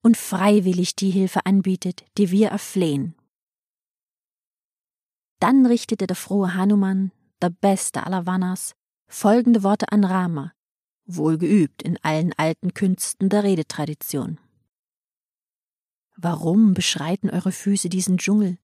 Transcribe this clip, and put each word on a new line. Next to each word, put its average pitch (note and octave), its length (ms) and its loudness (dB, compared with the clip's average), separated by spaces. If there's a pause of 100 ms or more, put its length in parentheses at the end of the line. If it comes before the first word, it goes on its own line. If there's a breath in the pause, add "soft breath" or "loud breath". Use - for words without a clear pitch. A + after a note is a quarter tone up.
und A#3 140 6
freiwillig F#3 800 0
die G3 140 -2
Hilfe F#3+ 360 0
anbietet, F#3 600 0 (120)
die G3 140 2
wir G#3 180 4
erflehen.“ E3 640 -4 (2250)
Dann B3+ 260 4
richtete A3+ 420 0
der F3+ 80 -4
frohe F#3+ 380 -2
Hanuman, F#3+ 580 0 (300)
der F3+ 80 0
beste F#3+ 560 -2
aller F3+ 200 -4
Vannas, F3+ 480 -4 (340)
folgende A3+ 560 2
Worte G3 280 0
an G#3 140 4
Rama, F3 480 -4 (520)
wohlgeübt D#3+ 760 0
in - 200 -4
allen D#3+ 340 0
alten D#3+ 360 -2
Künsten F#3+ 560 -2
der G#3 140 2
Redetradition. D#3 960 -4 (1800)
„Warum F3 580 2
beschreiten F3+ 560 -2
eure F#3 220 -2
Füße G3+ 380 -2
diesen F#3 280 0
Dschungel G3 460 0